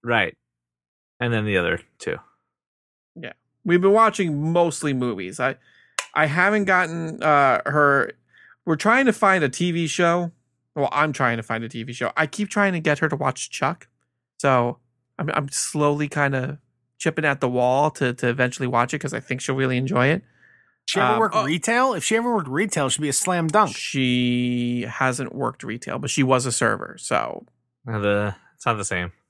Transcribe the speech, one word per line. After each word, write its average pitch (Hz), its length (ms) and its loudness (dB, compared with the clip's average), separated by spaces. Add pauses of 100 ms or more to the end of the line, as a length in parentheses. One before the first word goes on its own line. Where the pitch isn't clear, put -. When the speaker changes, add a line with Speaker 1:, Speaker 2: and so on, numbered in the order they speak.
Speaker 1:
Right. 113 320 0 (800)
And 120 140 -2
then 107 140 0
the 101 100 2
other 87 240 2 (180)
two. - 180 -6 (1040)
Speaker 2:
Yeah. 123 120 -14 (320)
We've 175 160 4
been 196 120 4
watching 170 600 2
mostly 165 400 0
movies. 107 480 -4
I, 135 160 -2 (580)
I 156 120 4
haven't 190 400 2
gotten, 165 560 0
uh, 139 440 6
her, 143 460 4 (540)
we're 160 100 2
trying 247 300 4
to 220 60 4
find 190 300 4
a 139 60 2
T 170 240 -2
V 170 140 0
show. 175 440 2 (460)
Well, 143 160 0
I'm 151 200 2
trying 117 260 0
to 110 40 -8
find 113 220 -6
a 113 40 -10
T 117 140 -10
V 127 100 -12
show. 120 240 -4
I 156 100 2
keep 208 240 -6
trying 202 240 2
to 165 60 -2
get 156 200 2
her 156 80 0
to 151 80 -2
watch 139 340 -4
Chuck. - 380 -4 (500)
So 123 400 0 (400)
I'm, 151 120 -4
I'm 139 180 -4
slowly 147 600 -2
kinda 139 500 -2 (400)
chipping 156 260 -2
at 139 160 0
the 131 80 0
wall 127 440 2
to, 123 220 -2
to 123 140 -2
eventually 127 400 -2
watch 123 260 0
it 143 60 -6
'cause 143 140 -8
I 120 60 -6
think 127 200 -8
she'll 131 160 -4
really 131 200 0
enjoy 127 320 0
it. 170 140 0 (640)
Speaker 3:
She - 140 -2
ever - 140 4
Speaker 2:
Um, 226 60 0
Speaker 3:
worked 220 160 0
Speaker 2:
oh. - 80 0
Speaker 3:
retail? 226 500 0
If 156 100 -6
she 220 120 0
ever 240 180 0
worked 160 140 -2
retail, 147 420 -2
she'd - 100 -4
be 151 80 -2
a 135 60 -2
slam 175 320 0
dunk. 202 280 2
Speaker 2:
She 123 1120 0
hasn't 127 460 -4
worked 123 280 -6
retail, 117 360 -8
but - 120 -6
she 143 120 2
was 127 220 4
a 123 80 -2
server, - 460 0
so. - 480 -4 (420)
Speaker 1:
Uh, 110 120 -4
the, 104 360 0 (180)
it's - 120 -8
not 117 100 0
the 101 80 -6
same. 90 280 -4 (180)